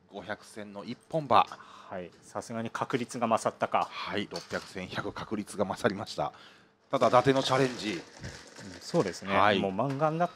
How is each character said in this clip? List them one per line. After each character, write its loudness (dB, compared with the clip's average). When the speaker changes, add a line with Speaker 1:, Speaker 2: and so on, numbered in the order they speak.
Speaker 1:
五 -10
百 -8
戦 -14
の -12
一 -8
本 -2
馬。 8
Speaker 2:
は -8
い。 -12
さ -8
す -12
が -4
に -6
確 -2
率 -6
が 0
勝 2
っ -20
た 0
か。 0
Speaker 1:
は -8
い。 -4
六 -8
百、 -4
千 -10
百、 -6
確 -6
率 -8
が 0
勝 0
り -6
ま -8
し -12
た。 -2
た 0
だ、 6
伊 6
達 8
の 4
チ -2
ャ 4
レ 4
ン -2
ジ。 -4
Speaker 2:
う -4
ん、 -8
そ 0
う 2
で -2
す -12
ね。 -2
Speaker 1:
は 6
い。 4
Speaker 2:
も 2
う -2
漫 -2
画 2
に -2
な 2
っ -14